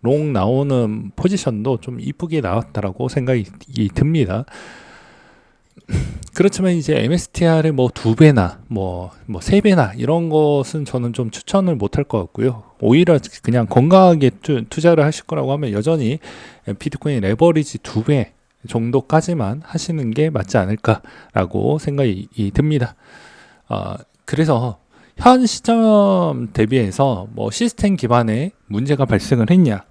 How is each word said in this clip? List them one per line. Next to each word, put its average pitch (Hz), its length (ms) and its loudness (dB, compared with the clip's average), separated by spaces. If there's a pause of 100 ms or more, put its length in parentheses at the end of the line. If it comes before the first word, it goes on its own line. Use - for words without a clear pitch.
롱 143 320 0
나오는 113 800 0
포지션도 127 600 -2
좀 123 200 -12
이쁘게 156 440 -6
나왔다라고 104 680 -4
생각이 123 380 -2 (480)
듭니다. 131 500 0 (1900)
그렇지만 185 400 2
이제 156 220 0
엠에스티알의 160 760 2
뭐 127 160 2
두 113 260 0
배나 117 540 4
뭐, 92 420 -6 (160)
뭐 98 140 -10
세 202 200 2
배나 170 360 2
이런 160 320 -2
것은 147 560 0
저는 120 300 -4
좀 117 160 -6
추천을 190 440 -2
못할 104 300 -2
것 - 140 -4
같고요. 113 460 -4 (160)
오히려 151 380 4 (240)
그냥 117 240 0
건강하게 165 640 6 (120)
투-, 123 260 -2
투자를 160 360 2
하실 151 200 -2
거라고 139 280 -4
하면 143 200 -4
여전히 135 460 -2 (600)
비트코인 143 420 -4
레버리지 156 580 0
두 - 260 -6
배 139 300 -2 (340)
정도까지만 131 960 -2
하시는 156 460 -6
게 147 200 0
맞지 123 280 -2
않을까라고 101 1200 -2
생각이 113 720 -4
듭니다. 147 440 -2 (720)
아, 98 280 -6 (280)
그래서 127 560 -2 (360)
현 254 300 4
시점 196 1040 0
대비해서 110 800 0
뭐 107 180 -6
시스템 208 460 -2
기반에 120 540 0 (160)
문제가 135 380 -2
발생을 117 460 0
했냐 147 400 4